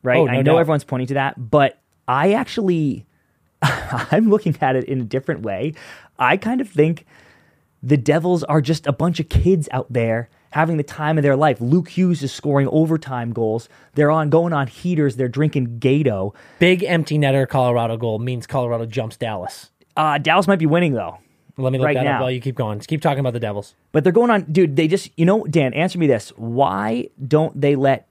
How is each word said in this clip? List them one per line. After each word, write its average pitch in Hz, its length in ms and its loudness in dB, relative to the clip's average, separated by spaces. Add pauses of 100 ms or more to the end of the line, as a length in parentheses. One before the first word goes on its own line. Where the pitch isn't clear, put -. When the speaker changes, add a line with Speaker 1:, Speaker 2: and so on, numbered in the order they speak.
Speaker 1:
right? 123 140 2
Speaker 2:
Oh, 151 100 4
Speaker 1:
I 123 80 0
Speaker 2:
no 135 60 2
Speaker 1:
know 143 120 4
Speaker 2:
doubt. 165 60 6
Speaker 1:
everyone's 156 240 2
pointing 127 240 -6
to 139 60 -6
that, 135 360 -4
but 143 300 2 (260)
I 147 280 2
actually, 180 720 -2 (280)
<laughs> - 280 -14
I'm 151 680 0
looking 196 300 2
at 131 160 2
it 127 80 0
in 131 160 -4
a 123 60 -4
different 110 380 -6
way. 110 300 -6 (460)
I 127 160 4
kind 226 240 -4
of 247 80 -6
think 156 380 0 (760)
the 127 140 2
Devils 156 480 0
are 156 160 0
just 151 260 -2
a 143 60 -2
bunch 165 300 -2
of - 80 -6
kids 175 420 2
out 131 180 -4
there 117 400 -2 (220)
having 160 260 0
the 147 60 -2
time 156 340 -4
of 151 60 0
their 139 120 2
life. 143 260 0
Luke 156 280 0
Hughes 180 340 0
is 135 100 -4
scoring 139 360 0
overtime 147 640 -2
goals. 113 340 -4 (280)
They're 147 160 4
on, 156 180 0
going 165 240 2
on 139 140 -2
heaters. 151 500 -2
They're 127 100 -2
drinking 123 520 -2
Gato. 127 540 0 (260)
Speaker 2:
Big 180 240 4
empty 165 340 0
netter 135 300 2
Colorado 120 500 0
goal 113 220 -2
means 120 280 -6
Colorado 120 380 -4
jumps 113 320 -6
Dallas. 104 540 -10 (260)
Speaker 1:
Uh, 151 200 0
Dallas 160 300 4
might 196 120 2
be 160 60 0
winning, 160 280 2
though, 92 240 -6 (400)
Speaker 2:
Let 131 160 -2
me 135 40 -2
look 143 100 0
Speaker 1:
right 147 80 2
Speaker 2:
that 131 100 0
Speaker 1:
now. 139 100 0
Speaker 2:
up 120 60 -2
while 127 100 -2
you 127 80 -4
keep 127 160 -6
going. 107 240 -4
Just - 80 -16
keep 156 140 -4
talking 143 180 0
about 131 140 -2
the 120 80 -4
Devils. 104 340 -8 (160)
Speaker 1:
But 143 140 0
they're 180 80 4
going 240 180 4
on, 202 120 2
dude, 151 340 2
they 160 100 2
just, 190 300 -2
you 165 80 2
know, 202 180 2
Dan, 147 300 0
answer 175 260 -2
me 160 80 2
this. 120 300 0
Why 135 720 -2 (180)
don't 151 320 0
they 143 160 2
let 135 360 0